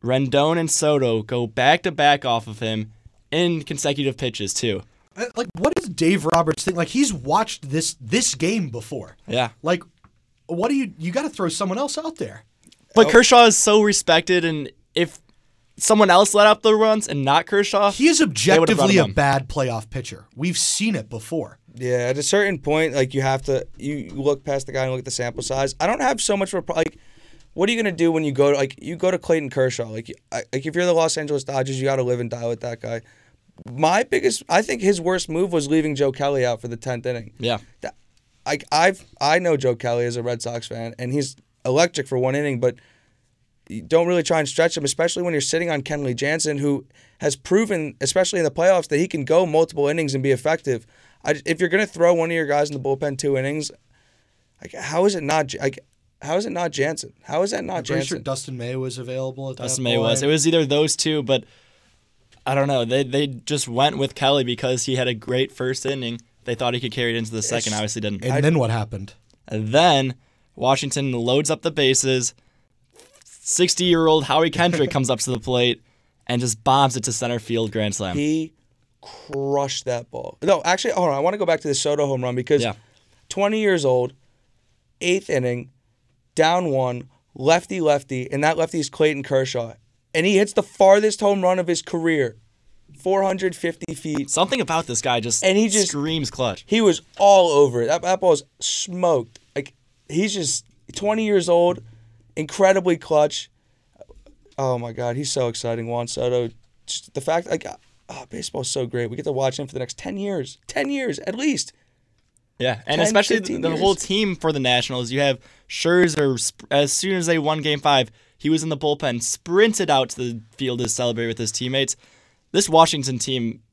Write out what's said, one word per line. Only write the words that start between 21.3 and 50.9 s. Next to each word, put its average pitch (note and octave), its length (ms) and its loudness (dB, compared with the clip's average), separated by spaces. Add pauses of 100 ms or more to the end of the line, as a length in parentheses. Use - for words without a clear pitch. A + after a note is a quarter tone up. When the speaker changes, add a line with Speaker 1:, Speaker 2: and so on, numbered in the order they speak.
Speaker 3:
Yeah, B2 340 -2
at C3+ 80 0
a D3 60 -4
certain G3 360 0
point, D3+ 340 0
like, C3+ 200 0
you C3+ 80 0
have C3+ 220 0
to, C3+ 240 -2 (100)
you C#3 360 -8
look C#3 320 -2
past C#3 200 -4
the C#3 80 -14
guy C3 100 -2
and C3 80 -4
look C3 80 -6
at B2 60 -12
the C3 60 -10
sample A#2+ 320 -6
size. C3+ 360 -2
I E3 80 0
don't A#3 140 0
have B3+ 200 0
so G#3 160 0
much G3 160 -4
of F#3 60 -2
a - 40 -6
pro-, E3 140 -4
like, D#3+ 200 -2 (560)
what F#3+ 160 0
are - 40 4
you A3+ 80 0
gonna G#3 140 0
do E3 160 4
when D#3+ 120 0
you D3 80 0
go C#3+ 200 4
to, C#3+ 60 4
like, C3+ 240 -2
you E3 140 -8
go F#3 160 0
to F3 80 0
Clayton D#3+ 320 0
Kershaw? B2+ 380 -2
Like, A2+ 200 -12 (220)
I, - 120 -6 (100)
like, C3+ 120 -4
if D#3 100 -6
you're F3+ 100 2
the F3 80 4
Los D#3+ 240 2
Angeles D3 260 -4
Dodgers, C3+ 360 -4
you C3 60 -2
gotta C3+ 180 0
live B2 160 0
and A#2+ 100 -4
die A#2 180 -6
with A#2 140 -6
that A#2+ 200 -10
guy, A2+ 200 -8 (720)
my D#3+ 320 2
biggest, - 460 0
I F3+ 120 4
think A3+ 200 -4
his G3 200 2
worst F3+ 280 -2
move F3 240 -2
was D3 140 0
leaving D3+ 280 2
Joe C#3 160 2
Kelly C3+ 340 0
out A#2+ 160 -2
for B2 60 -10
the A#2 100 -8
tenth A#2+ 280 -8
inning. A#2 340 -8
Speaker 1:
Yeah. A#2 180 -2 (240)
Speaker 3:
That, - 140 -10 (500)
like, C#3 260 -4
I've, F3+ 320 4 (180)
I D3+ 180 4
know E3+ 180 2
Joe C3 180 2
Kelly A#2+ 300 -2
as A#2+ 100 -4
a A#2+ 80 -6
Red A#2+ 180 -4
Sox A#2+ 260 -8
fan, A#2 320 -10
and B2+ 140 -6
he's C#3 220 -2 (300)
electric D3 420 2
for C3 100 -2
one C3 180 0
inning, C#3+ 240 -2
but B2 160 0 (920)
you A2 140 -10
don't E3+ 260 2
really F3 160 2
try D#3+ 160 0
and D3 100 -2
stretch E3 260 2
him, D3+ 80 -6
especially E3 400 -2
when F3 100 -2
you're D3 80 0
sitting E3 280 -2
on D3 120 -2
Kenley C#3 340 -4
Jansen, D3 420 -2
who C#3 280 -2 (340)
has D3 160 0
proven, F#3 640 0
especially F#3 380 0
in E3 60 2
the C#3+ 60 2
playoffs, F3+ 360 4
that C#3+ 100 0
he F3 100 2
can D3 180 -4
go E3+ 200 4
multiple D#3 420 2
innings D3+ 280 -2
and C3 80 -2
be C#3 80 2
effective. C3 560 -2 (360)